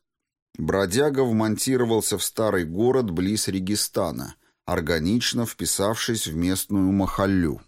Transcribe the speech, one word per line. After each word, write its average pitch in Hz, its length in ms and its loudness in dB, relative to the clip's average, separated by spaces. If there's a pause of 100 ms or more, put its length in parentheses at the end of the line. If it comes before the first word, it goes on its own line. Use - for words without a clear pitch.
(560)
Бродяга 98 680 2
вмонтировался 113 920 0
в - 80 -4
старый 101 400 0
город 113 460 2
близ 92 380 -2
Регистана, 92 880 -4 (300)
органично 87 800 0
вписавшись 110 840 -2
в 78 80 -6
местную 95 580 0
махаллю. 95 760 2